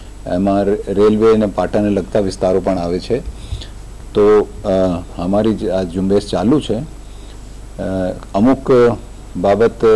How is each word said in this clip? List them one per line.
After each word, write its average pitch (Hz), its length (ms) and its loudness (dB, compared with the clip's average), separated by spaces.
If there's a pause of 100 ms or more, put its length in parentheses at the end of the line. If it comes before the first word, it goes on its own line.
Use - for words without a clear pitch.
(300)
એમાં 98 340 0
રે-, 101 300 -2
રેલવે 107 400 4
અને 110 120 2
પાટાને 101 440 -2
લગતા 98 300 -2
વિસ્તારો 95 400 0
પણ 92 180 -2
આવે 87 220 -4
છે. 117 200 -4 (920)
તો, 104 340 6 (180)
અ, 104 40 -2 (480)
અમારી 101 360 0
જે 95 180 -4
આ 95 120 0
ઝુંબેશ 95 460 0
ચાલુ 107 300 2
છે. 117 420 -6 (680)
અ, 95 120 -10 (520)
અમુક 135 360 2 (680)
બાબત 101 480 2 (100)